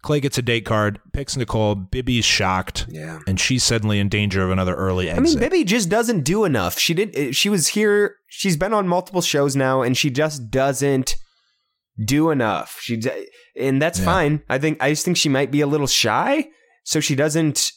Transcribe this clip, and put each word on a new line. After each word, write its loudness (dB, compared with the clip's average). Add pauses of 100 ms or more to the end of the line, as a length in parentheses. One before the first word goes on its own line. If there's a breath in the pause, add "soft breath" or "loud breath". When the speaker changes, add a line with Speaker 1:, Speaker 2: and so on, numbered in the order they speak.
Speaker 1:
Clay 0
gets -2
a -2
date 0
card, 0 (140)
picks -6
Nicole. 0
Bibby's -2
shocked. 0
Speaker 2:
Yeah. -12
Speaker 1:
And -2
she's 0
suddenly 0
in 0
danger 0
of 2
another 0
early -2
Speaker 2:
I -4
mean, 0
Speaker 1:
exit. 2
Speaker 2:
Bibby 0
just 0
doesn't 0
do 2
enough. 0
She 0
did, -2
she 0
was 2
here. 2 (120)
She's -2
been -2
on 2
multiple 0
shows 0
now, 2
and 0
she 0
just -4
doesn't 0 (880)
do 2
enough. 0
She -4
d-, -6 (300 soft breath)
and 2
that's -2
Speaker 1:
Yeah. -2
Speaker 2:
fine. 2
I 0
think, -2
I 2
just -2
think 2
she 0
might 2
be 2
a 2
little 0
shy, 0 (360 soft breath)
so -2
she 0
doesn't 0